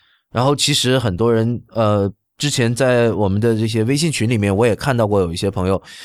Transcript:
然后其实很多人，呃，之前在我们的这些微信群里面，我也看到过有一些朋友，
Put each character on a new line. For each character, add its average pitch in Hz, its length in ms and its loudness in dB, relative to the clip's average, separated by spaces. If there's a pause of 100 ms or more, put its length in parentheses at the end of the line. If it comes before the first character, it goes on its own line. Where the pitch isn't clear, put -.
(300)
然 117 120 -2
后 139 140 2
其 151 160 -2
实 127 260 2
很 104 160 -2
多 113 160 2
人， 113 320 0 (120)
呃， 104 360 2 (280)
之 147 100 -2
前 120 260 0
在 120 380 2
我 98 160 0
们 98 100 0
的 113 160 2
这 110 140 0
些 110 160 0
微 127 100 0
信 151 160 0
群 113 200 -2
里 120 80 2
面， 101 180 2
我 113 80 2
也 113 100 2
看 131 220 -2
到 113 100 2
过 101 140 2
有 87 100 0
一 85 60 -8
些 98 140 -2
朋 92 180 -2
友， 95 140 0 (220)